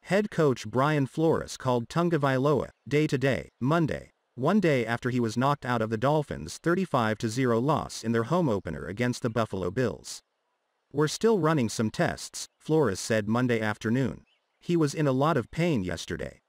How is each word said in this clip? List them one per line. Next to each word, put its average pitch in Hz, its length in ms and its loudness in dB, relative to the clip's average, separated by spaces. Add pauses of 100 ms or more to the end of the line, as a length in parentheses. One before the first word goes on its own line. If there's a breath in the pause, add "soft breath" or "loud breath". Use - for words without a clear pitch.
Head 208 280 0
coach 139 380 0
Brian 139 380 2
Flores 160 500 0
called 123 320 -2
Tagovailoa 143 800 0 (160)
day-to-day 131 640 0 (100)
Monday, 127 520 0 (240)
one 170 240 2
day 139 260 2
after 120 240 -2
he 123 80 0
was 113 180 0
knocked 135 300 0
out 123 160 0
of 110 80 -2
the 113 60 -2
Dolphins' 117 640 -2
thirty-five 143 600 0
to 120 100 -2
zero 120 300 2
loss 135 460 -2
in 113 80 0
their 113 120 2
home 160 240 0
opener 90 380 -4
against 120 360 -4
the 120 80 -2
Buffalo 98 400 -2
Bills. 104 520 -4 (720)
"We're 147 160 0
still 220 320 2
running 151 280 2
some 110 220 -2
tests," - 680 -4
Flores 147 440 0
said 110 260 0
Monday 117 340 2
afternoon. 110 640 -2 (360)
"He 175 160 -2
was 147 180 2
in 151 140 0
a 135 40 2
lot 143 240 2
of 120 140 -2
pain 156 320 0
yesterday. 82 680 -8